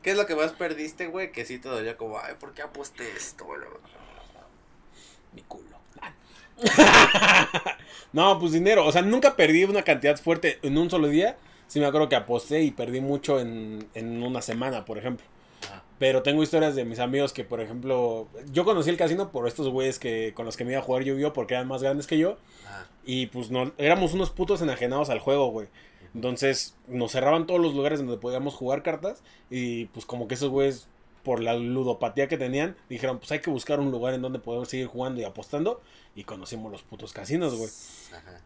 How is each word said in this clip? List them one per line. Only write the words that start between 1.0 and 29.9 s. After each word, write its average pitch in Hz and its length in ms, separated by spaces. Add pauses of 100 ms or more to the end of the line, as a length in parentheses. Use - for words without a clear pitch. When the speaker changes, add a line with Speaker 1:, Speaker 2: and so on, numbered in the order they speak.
Speaker 1:
güey? 185 240
Que 120 140
sí 127 140
te 131 100
dolió 117 280
como, 107 220
"Ay, 139 200
¿por 139 140
qué 147 80
aposté 143 540
esto, - 300
güey?" 73 140 (1700)
Speaker 2:
Mi 170 100
culo. - 340 (800)
<laughs> 196 1200 (340)
No, 175 280
pues 165 140
dinero. 180 340
O 147 40
sea, 180 120
nunca 254 320
perdí 165 300
una 202 180
cantidad 143 360
fuerte 165 440
en 143 160
un 170 100
solo 165 200
día. 185 280 (300)
Sí 147 120
me 147 60
acuerdo 147 240
que 131 60
aposté 120 480
y 143 80
perdí 123 300
mucho 139 380
en, 110 540
en 117 300
una 123 180
semana, 120 420
por 107 140
ejemplo. 120 260 (400)
Speaker 1:
Ajá. - 200 (160)
Speaker 2:
Pero 131 240
tengo 147 180
historias 156 340
de 123 100
mis 113 120
amigos 131 360
que, 123 100
por 113 180
ejemplo, 120 680 (240)
yo 170 140
conocí 170 240
el 175 80
casino 170 340
por 120 160
estos 131 220
güeyes 131 300
que, 113 360
con 117 120
los 110 100
que 120 80
me 123 60
iba 135 100
a - 20
jugar 127 200
Yu-Gi-Oh! 139 300
Porque 123 200
eran 127 140
más 131 160
grandes 139 240
que 165 100
yo. 185 220 (260)
Speaker 1:
Ajá. 98 220 (180)
Speaker 2:
Y, 127 220
pues, 120 240
no, 127 260
éramos 165 380
unos 190 160
putos 180 320
enajenados 135 480
al 110 80
juego, 139 320
güey. 107 160 (480)
Entonces, 127 600 (120)
nos 123 240
cerraban 156 340
todos 180 160
los 151 140
lugares 147 240
donde 120 180
podíamos 127 380
jugar 135 260
cartas. 175 400 (300)
Y, 120 360
pues, - 200